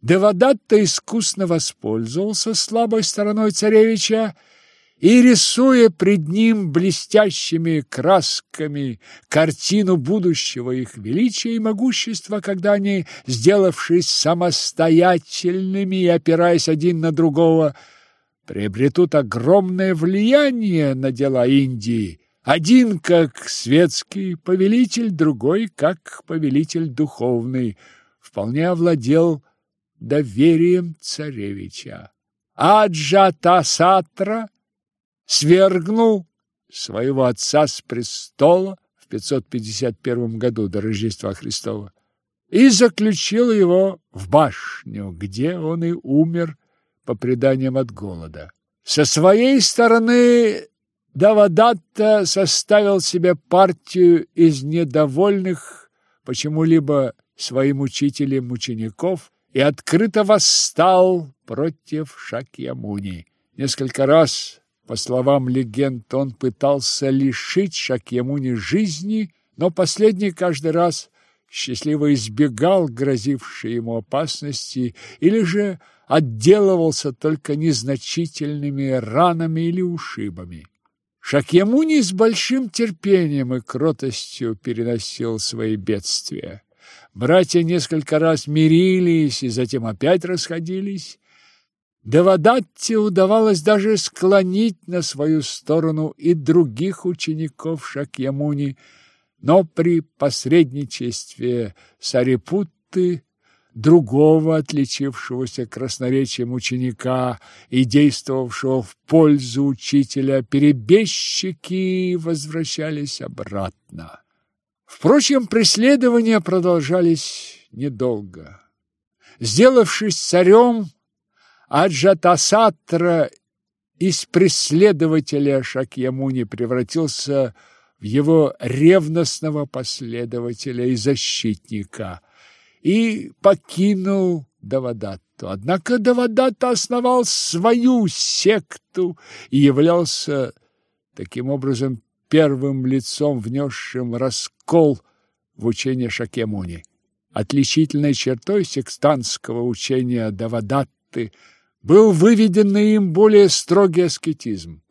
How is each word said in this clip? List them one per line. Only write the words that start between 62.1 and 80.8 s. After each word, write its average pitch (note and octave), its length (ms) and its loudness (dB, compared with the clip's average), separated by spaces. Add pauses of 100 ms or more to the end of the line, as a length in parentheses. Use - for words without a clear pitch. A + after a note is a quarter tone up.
Шакьямуни. G#2+ 1120 -10 (280)
Несколько C3+ 520 -4
раз D3+ 480 2 (340)
по A#2 60 -8
словам B2+ 520 -2
легенд, B2+ 680 -4
он C3+ 160 -4
пытался C3+ 800 -4
лишить C3+ 640 -2
Шакьямуни B2+ 800 -6
жизни, F#3 800 -4 (240)
но F3 140 -2
последний F#3+ 640 0
каждый E3 400 -4
раз E3+ 400 -2 (360)
счастливо D3 680 -4
избегал C3+ 720 0
грозившей B2 880 -6
ему A#2 220 -6
опасности C3+ 1000 -8 (240)
или G#3 240 2
же F#3+ 360 -4 (280)
отделывался D#3 1080 2
только D3+ 420 -4
незначительными C#3+ 1400 -4
ранами D#3+ 680 -2
или E3+ 220 -2
ушибами. F#2+ 840 -10 (540)